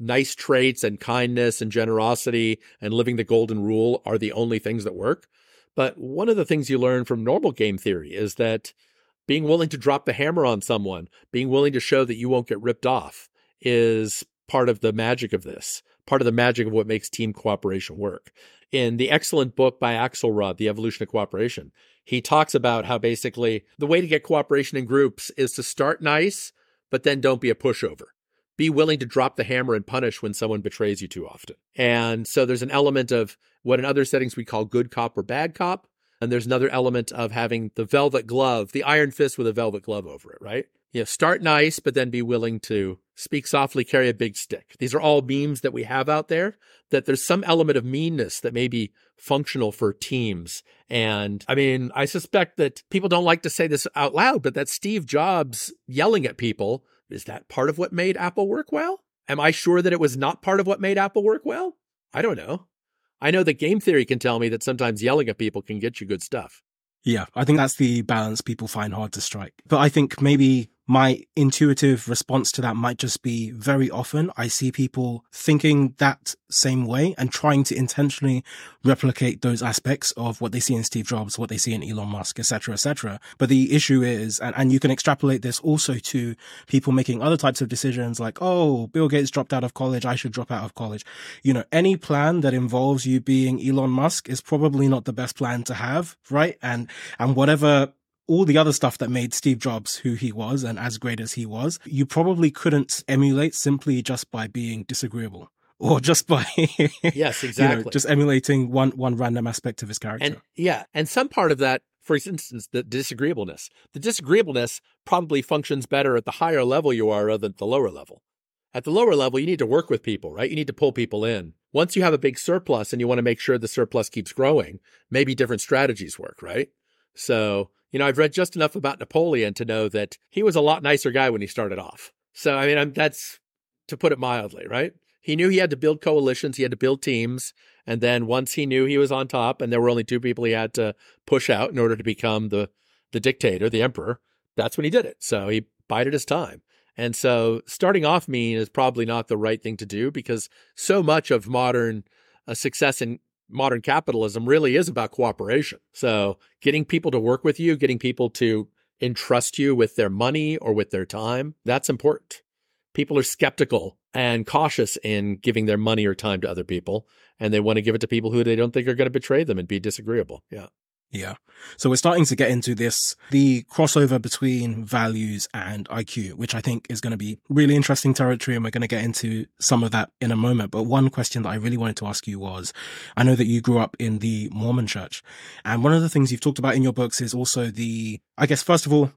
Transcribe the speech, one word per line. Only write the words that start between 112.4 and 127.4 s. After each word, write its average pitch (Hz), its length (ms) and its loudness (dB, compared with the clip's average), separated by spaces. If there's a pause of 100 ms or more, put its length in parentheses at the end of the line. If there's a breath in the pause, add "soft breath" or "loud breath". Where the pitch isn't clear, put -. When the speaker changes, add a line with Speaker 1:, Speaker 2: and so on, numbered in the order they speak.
Speaker 1:
the 123 100 -2
disagreeableness. 117 880 -6 (220 soft breath)
The 139 80 -14
disagreeableness 151 800 0 (240)
probably 160 360 0
functions 143 460 -2
better 139 300 2
at 113 80 0
the - 80 -8
higher 160 320 2
level 139 280 2
you 110 160 2
are 104 180 2
rather 107 120 2
than 101 140 -4
at - 60 -18
the 101 60 -6
lower 117 280 0
level. 71 300 -20 (520)
At 123 80 -8
the 147 80 -6
lower 208 240 4
level, 131 240 2
you 143 80 -2
need 175 140 0
to 123 60 0
work 147 220 2
with 120 140 0
people, 92 300 -6
right? 107 180 -4
You 156 60 -6
need 151 100 -4
to 117 60 -8
pull 139 180 2
people 113 340 -4
in. 98 280 -4 (200)
Once 165 220 0
you 185 80 2
have 170 100 4
a 147 60 4
big 131 220 -2
surplus 156 520 0
and 123 60 -2
you 120 80 0
want 123 120 2
to 120 40 2
make 117 160 2
sure 131 180 0
the 113 120 -4
surplus 117 400 0
keeps - 240 -10
growing, 131 480 2 (320 soft breath)
maybe 135 240 2
different 120 260 0
strategies 127 560 0
work, - 240 -16
right? 92 280 -4 (440)
So, 104 560 0 (220)